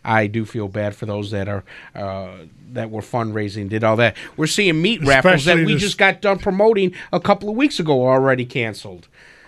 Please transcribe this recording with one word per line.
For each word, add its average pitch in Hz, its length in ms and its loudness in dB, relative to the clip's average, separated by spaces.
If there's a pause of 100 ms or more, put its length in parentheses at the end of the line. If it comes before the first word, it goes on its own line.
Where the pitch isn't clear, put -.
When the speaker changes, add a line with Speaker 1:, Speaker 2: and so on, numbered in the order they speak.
Speaker 1:
I 110 220 2
do 110 180 -4
feel 104 240 -6
bad 104 260 -4
for - 120 -12
those 101 240 -6
that 98 180 -4
are, 101 160 -6 (300)
uh, 95 380 -10 (400)
that 110 180 -8
were 107 100 -8
fundraising, 107 720 -6
did 110 120 -2
all 110 140 4
that. 117 180 4 (220)
We're 156 100 0
seeing 165 360 0
meat 214 180 0
raffles 139 460 4
that 175 60 6
Speaker 2:
Especially 165 120 4
Speaker 1:
we 156 80 2
Speaker 2:
this 151 120 0
Speaker 1:
just 202 120 -4
got 190 240 2
done 196 180 2
promoting 196 540 2 (180)
a 180 80 -2
couple 202 300 0
of 220 80 -6
weeks 269 240 0
ago 139 260 2
already 131 380 2
canceled. 107 640 -8 (400)